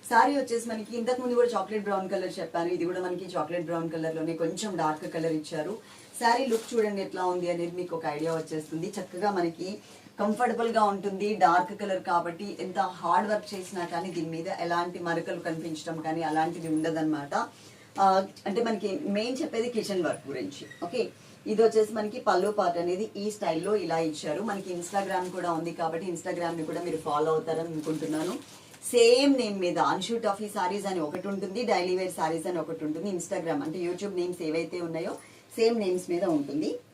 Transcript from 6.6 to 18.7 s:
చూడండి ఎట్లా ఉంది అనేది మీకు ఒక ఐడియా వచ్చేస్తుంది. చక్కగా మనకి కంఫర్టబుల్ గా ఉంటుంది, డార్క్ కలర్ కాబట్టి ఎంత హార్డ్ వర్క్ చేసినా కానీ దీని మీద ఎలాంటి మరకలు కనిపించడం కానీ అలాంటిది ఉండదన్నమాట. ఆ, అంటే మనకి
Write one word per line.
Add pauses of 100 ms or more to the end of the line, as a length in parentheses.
చూడండి
ఎట్లా
ఉంది
అనేది
మీకు
ఒక (100)
ఐడియా
వచ్చేస్తుంది. (100)
చక్కగా
మనకి (520)
కంఫర్టబుల్
గా (100)
ఉంటుంది, (160)
డార్క్
కలర్
కాబట్టి (140)
ఎంత (220)
హార్డ్
వర్క్
చేసినా (100)
కానీ
దీని
మీద (160)
ఎలాంటి
మరకలు
కనిపించడం (100)
కానీ
అలాంటిది
ఉండదన్నమాట. (680)
ఆ, (400)
అంటే
మనకి (260)